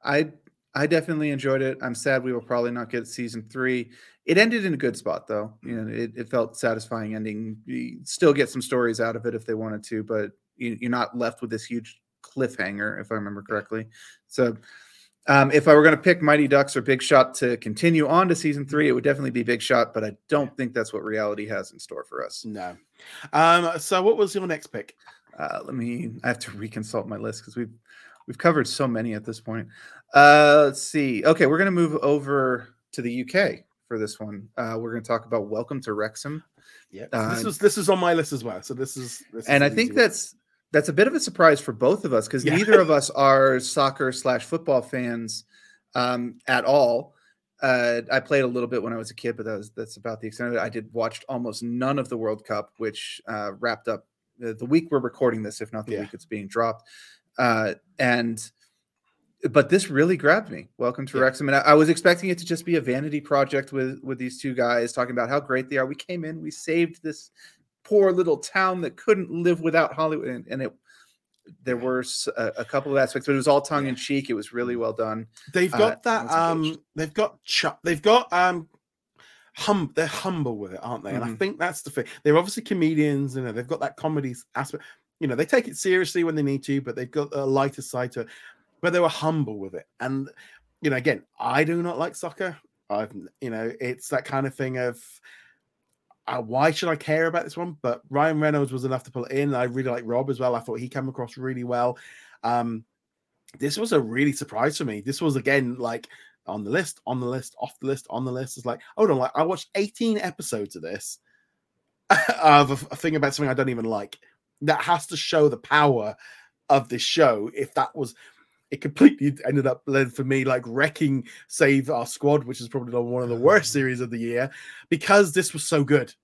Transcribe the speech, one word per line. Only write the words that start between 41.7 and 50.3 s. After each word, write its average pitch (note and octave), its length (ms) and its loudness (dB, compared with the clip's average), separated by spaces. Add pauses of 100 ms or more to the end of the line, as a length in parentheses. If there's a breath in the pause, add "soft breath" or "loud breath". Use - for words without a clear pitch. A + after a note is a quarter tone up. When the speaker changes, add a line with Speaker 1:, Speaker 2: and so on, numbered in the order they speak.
Speaker 1:
both C3 320 2
of C#3+ 80 -2
us A2+ 140 2
'cause C3 180 -4
Speaker 2:
Yeah. D3+ 120 2
Speaker 1:
neither G#3 240 8
of E3 100 4
us C#3+ 200 4
are C3+ 500 6
soccer C3+ 500 0
slash B2 340 -2
football D3+ 380 0
fans, A#2 600 -8 (500 soft breath)
um, B2 440 -4 (100)
at B2+ 160 2
all. C3 500 2 (480)
Uh, A#2+ 480 2
I C3 80 2
played C#3 220 2
a B2+ 80 2
little A#2+ 200 -4
bit A#2+ 140 -2
when A#2 100 -4
I A#2 40 -6
was A2 160 -10
a - 20 -18
kid, A#2 220 -6
but A2+ 100 -10
that A2 100 -6
was, G#2 140 -12
that's - 280 -12
about A2 220 -10
the A2+ 60 -12
extent A#2+ 220 -8